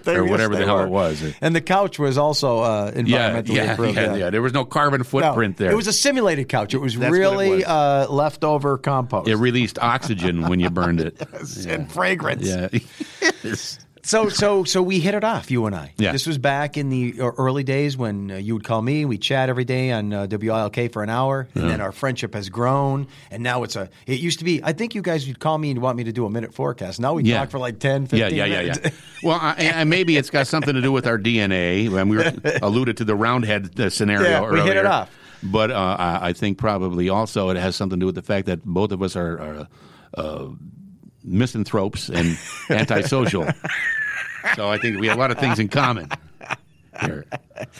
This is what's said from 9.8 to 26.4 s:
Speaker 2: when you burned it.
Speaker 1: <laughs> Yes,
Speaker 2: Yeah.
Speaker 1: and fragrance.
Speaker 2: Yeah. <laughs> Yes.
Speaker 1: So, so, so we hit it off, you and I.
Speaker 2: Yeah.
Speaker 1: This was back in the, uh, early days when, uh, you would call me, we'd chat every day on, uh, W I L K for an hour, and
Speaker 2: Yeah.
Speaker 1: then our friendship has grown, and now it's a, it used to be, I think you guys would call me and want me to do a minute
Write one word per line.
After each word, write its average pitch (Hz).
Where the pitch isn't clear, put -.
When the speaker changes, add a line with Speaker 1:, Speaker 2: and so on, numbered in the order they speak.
Speaker 2:
when 90
you 87
burned 87
it. 80
Speaker 1:
<laughs> -
Yes, 151
Speaker 2:
Yeah. 165
Speaker 1:
and 156
fragrance. 156
Speaker 2:
Yeah. 92
<laughs> 123
Yes. -
Speaker 1:
So, 220
so, 202
so 185
we 185
hit 190
it 208
off, 214
you 117
and 101
I. 76
Speaker 2:
Yeah. 92
Speaker 1:
This 135
was 156
back 143
in 139
the, 127
uh, 127
early 135
days 139
when, 101
uh, 95
you 104
would 107
call 110
me, 147
we'd 127
chat 131
every 127
day 127
on, 107
uh, 101
W 107
I 110
L 104
K 120
for 110
an 107
hour, 131
and -
Speaker 2:
Yeah. -
Speaker 1:
then -
our 95
friendship 123
has 101
grown, 135
and 113
now 123
it's 113
a, 98
it 127
used 165
to 160
be, 170
I 160
think 220
you 202
guys 160
would 131
call 156
me 151
and 120
want 123
me 120
to 117
do 120
a 101
minute 110